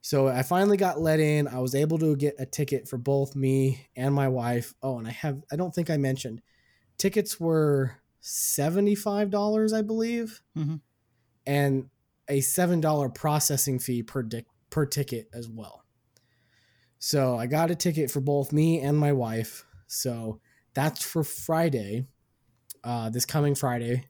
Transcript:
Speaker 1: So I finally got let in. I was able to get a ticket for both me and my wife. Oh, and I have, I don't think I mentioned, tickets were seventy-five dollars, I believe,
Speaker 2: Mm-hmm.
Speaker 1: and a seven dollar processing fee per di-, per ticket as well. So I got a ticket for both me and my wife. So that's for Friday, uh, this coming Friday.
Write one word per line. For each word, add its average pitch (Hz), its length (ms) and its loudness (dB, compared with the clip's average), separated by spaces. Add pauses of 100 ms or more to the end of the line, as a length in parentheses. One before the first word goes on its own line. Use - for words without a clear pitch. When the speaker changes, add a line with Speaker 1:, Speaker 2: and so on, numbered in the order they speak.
Speaker 1:
So 135 280 2
I 127 140 0
finally 196 340 4
got 180 240 0
let 160 200 4
in. 151 280 2
I 127 120 -6
was 127 140 -2
able 156 240 2
to 156 180 4
get 143 220 0
a 131 80 -6
ticket 139 420 -4
for 127 100 -6
both 139 380 0
me 135 580 2
and 135 200 0
my 139 140 2
wife. 120 540 -2
Oh, 131 160 -4
and 113 80 -8
I 117 60 -8
have, 143 300 -6 (100)
I 147 40 -4
don't 175 180 -4
think 170 160 -2
I 156 80 2
mentioned, 131 440 -2 (560)
tickets 202 420 0
were 151 580 2 (220)
seventy-five 202 1080 0
dollars, 214 420 2
I 220 100 0
believe, 226 600 -2 (140)
Speaker 2:
Mm-hmm. 156 200 -2 (680)
Speaker 1:
and 139 440 0 (380)
a 139 120 2
seven 175 400 2
dollar 151 280 2
processing 143 720 0
fee 120 220 -2
per 127 200 -4
di-, 117 240 -8 (240)
per 151 160 0
ticket 127 460 -4
as 117 160 -12
well. 110 360 -16 (1120)
So 131 380 0
I 117 100 -4
got 156 240 0
a 175 40 0
ticket 156 360 0
for 143 100 -2
both 139 320 0
me 160 280 4
and 143 160 2
my 147 160 4
wife. 113 520 -2 (220)
So 113 540 -6 (340)
that's 139 300 -2
for 160 200 -2
Friday, 131 840 -2 (800)
uh, 117 260 -4
this 123 160 -2
coming 147 280 0
Friday. 123 560 -2